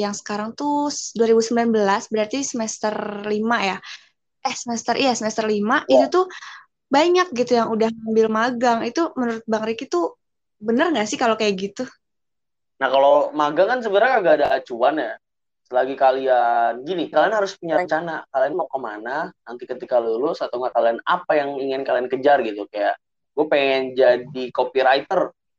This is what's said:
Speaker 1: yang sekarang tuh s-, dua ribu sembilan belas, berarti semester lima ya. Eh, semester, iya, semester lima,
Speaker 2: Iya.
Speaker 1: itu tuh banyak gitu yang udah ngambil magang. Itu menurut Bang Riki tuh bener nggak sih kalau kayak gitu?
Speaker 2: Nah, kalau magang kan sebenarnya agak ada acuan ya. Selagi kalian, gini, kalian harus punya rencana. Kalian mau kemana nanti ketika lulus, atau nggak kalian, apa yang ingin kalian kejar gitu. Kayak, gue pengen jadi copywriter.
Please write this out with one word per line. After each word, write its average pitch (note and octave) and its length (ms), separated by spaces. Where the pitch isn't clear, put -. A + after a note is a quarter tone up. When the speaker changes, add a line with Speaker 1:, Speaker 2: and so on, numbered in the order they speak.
Speaker 1:
yang G3+ 160
sekarang G#3+ 400
tuh D4 320
s-, - 240
dua A3+ 160
ribu A3+ 160
sembilan A#3 240
belas, G#3 400
berarti G#3+ 320
semester G#3+ 880
lima G#3+ 320
ya. G3 160
Eh, B3+ 160
semester, A#3+ 400
iya, C4 160
semester A3 320
lima, G#3+ 400
Speaker 2:
Iya. C4+ 240
Speaker 1:
itu F4+ 140
tuh - 20
banyak F4 480
gitu A#3+ 240
yang A3 80
udah A3 240
ngambil A3 400
magang. A#3 460
Itu E4 300
menurut A#3 260
Bang A3 240
Riki A3+ 160
tuh F4 320
bener A#3 380
nggak G#3+ 160
sih C#4+ 100
kalau A3+ 160
kayak G#3+ 240
gitu? G3+ 240
Speaker 2:
Nah, C3+ 80
kalau C#3 480
magang D3+ 400
kan B3 80
sebenarnya A3 300
agak E3 160
ada C#3+ 160
acuan C3 400
ya. A2+ 240
Selagi C3 240
kalian, B2 880
gini, D#3+ 240
kalian D#3+ 320
harus G3 160
punya E3 240
rencana. D#3+ 480
Kalian C#3 320
mau D#3+ 80
kemana B2+ 640
nanti A#2+ 240
ketika B2 320
lulus, A#2 400
atau B2 160
nggak B2 160
kalian, A#2 320
apa F3 320
yang C#3+ 240
ingin C3+ 240
kalian B2+ 240
kejar C#3 320
gitu. G#2 240
Kayak, G#2 320
gue D3+ 80
pengen C3+ 480
jadi B2+ 560
copywriter. C3 800